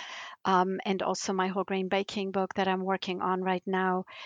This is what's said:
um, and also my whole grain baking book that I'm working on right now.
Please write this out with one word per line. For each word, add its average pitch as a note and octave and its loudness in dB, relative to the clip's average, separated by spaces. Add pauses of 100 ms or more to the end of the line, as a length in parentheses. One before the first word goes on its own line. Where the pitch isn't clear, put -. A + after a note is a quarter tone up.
(440)
um, F#3+ 4
and F#3+ 0
also F#3 0
my F#3 2
whole F#3+ 0
grain F#3+ -2
baking G3 -2
book F#3+ 0
that F#3+ 2
I'm F#3 2
working F#3 -2
on F#3 2
right F#3 0
now. F#3 2 (220)